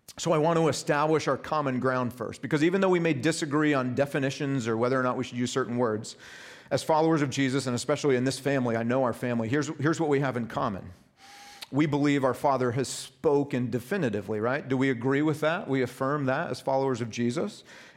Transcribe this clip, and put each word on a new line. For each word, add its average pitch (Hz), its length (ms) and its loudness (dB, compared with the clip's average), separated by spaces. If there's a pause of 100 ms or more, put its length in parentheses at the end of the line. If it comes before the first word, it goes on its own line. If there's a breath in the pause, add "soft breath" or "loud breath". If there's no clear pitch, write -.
(180)
So 165 140 0
I 160 60 4
want 160 200 4
to 160 120 4
establish 151 580 2
our 139 80 2
common 135 460 -2
ground 127 320 0
first, - 280 -10
because 147 220 0
even 175 160 4
though 190 80 4
we 180 120 4
may 165 140 2
disagree 151 600 0
on 127 220 0
definitions 139 680 0
or 113 120 0
whether 123 200 2
or 127 60 2
not 123 140 0
we 127 80 -2
should 120 120 -10
use 120 140 -2
certain 120 240 -2
words, 113 400 0 (560 loud breath)
as - 120 0
followers 160 380 4
of 139 80 0
Jesus, 131 360 0
and 123 100 -2
especially 139 400 0
in 123 80 2
this 135 160 -2
family, 127 380 0
I 117 60 -2
know 127 200 0
our 117 100 0
family, 117 360 -4
here's, 139 180 0 (120)
here's 151 200 0
what 160 100 0
we 139 120 2
have 127 160 -2
in 117 100 -4
common. 101 440 -4 (760 loud breath)
We 147 160 2
believe 143 380 2
our 127 100 2
Father 127 380 0
has 123 160 -2
spoken 143 800 0
definitively, 110 720 -2
right? 131 280 -2
Do 131 100 0
we 135 120 2
agree 135 320 0
with 151 200 0
that? 156 280 -2
We 135 120 0
affirm 135 460 -2
that 139 220 -2
as 123 120 -8
followers 135 400 0
of 117 80 -6
Jesus. 120 560 -4 (320 loud breath)